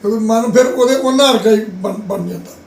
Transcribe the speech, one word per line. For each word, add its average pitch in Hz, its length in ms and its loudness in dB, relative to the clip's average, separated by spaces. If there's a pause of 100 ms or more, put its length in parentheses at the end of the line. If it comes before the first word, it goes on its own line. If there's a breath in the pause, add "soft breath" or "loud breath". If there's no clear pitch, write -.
ਕਿਉਂਕਿ 214 240 -2
ਮਨ 226 260 0
ਫਿਰ 254 140 4
ਉਹਦੇ, 254 300 0
ਉਹਨਾਂ 262 380 2
ਵਰਗਾ 220 180 2
ਹੀ 214 180 2
ਬਣ, 185 240 -8
ਬਣ 185 340 -8
ਜਾਂਦਾ। - 240 -12 (160)